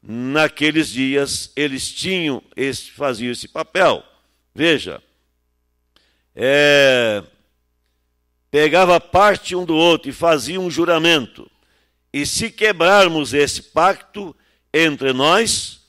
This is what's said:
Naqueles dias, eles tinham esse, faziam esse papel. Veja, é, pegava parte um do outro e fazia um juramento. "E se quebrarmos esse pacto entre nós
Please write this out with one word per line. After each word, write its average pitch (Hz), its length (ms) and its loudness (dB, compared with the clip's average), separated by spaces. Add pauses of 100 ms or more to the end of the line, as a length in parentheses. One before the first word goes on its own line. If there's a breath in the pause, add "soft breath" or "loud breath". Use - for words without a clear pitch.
Naqueles 147 840 -2
dias, 135 680 -4
eles 139 340 -6
tinham 165 520 -6 (120)
esse, 131 360 -8
faziam 123 420 -6
esse - 160 -12
papel. 160 560 -2 (500)
Veja, 123 480 -2 (1400)
é, 131 880 2 (1300)
pegava 165 500 4
parte 185 560 0
um 180 80 -6
do 165 100 -2
outro 160 360 2
e - 20 -12
fazia 160 480 -2
um 180 100 -4
juramento. 160 800 -2 (600)
"E 143 140 -6
se 220 240 -6
quebrarmos 175 840 2
esse 143 300 0
pacto 185 760 -2 (360)
entre 143 420 0
nós 175 760 0